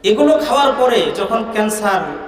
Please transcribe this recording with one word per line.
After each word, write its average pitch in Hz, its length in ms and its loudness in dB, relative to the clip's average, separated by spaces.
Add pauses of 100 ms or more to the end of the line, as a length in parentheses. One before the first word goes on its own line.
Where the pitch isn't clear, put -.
এগুলো 294 440 4
খাওয়ার 277 300 2
পরে 240 380 2
যখন 214 360 -4
ক্যান্সার 214 500 -2 (260)